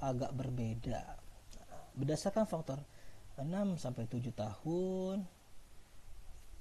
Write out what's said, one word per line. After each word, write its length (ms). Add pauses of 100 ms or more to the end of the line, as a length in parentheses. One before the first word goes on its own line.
agak 320
berbeda. 800 (800)
Berdasarkan 480
faktor 360 (600)
enam 400
sampai 240
tujuh 320
tahun 880 (1400)